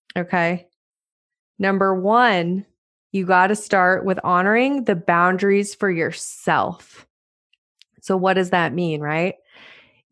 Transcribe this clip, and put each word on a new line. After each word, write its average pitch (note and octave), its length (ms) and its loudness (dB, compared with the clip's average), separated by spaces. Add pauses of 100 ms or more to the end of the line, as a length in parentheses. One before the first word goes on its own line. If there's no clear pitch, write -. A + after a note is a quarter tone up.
(180)
okay? F3 520 -2 (920)
Number G3 340 0
one, F#3+ 720 0 (500)
you F#3+ 100 -2
gotta F#3+ 300 4
start F#3 480 0
with F#3+ 220 -2
honoring A3+ 580 0
the G#3 140 0
boundaries F#3 760 0
for G3+ 160 -2
yourself. - 1160 -4 (960)
So F#3+ 160 -2
what F#3 160 0
does F#3 160 0
that E3+ 240 0
mean, D#3+ 260 -4
right? D#3 360 -2 (760)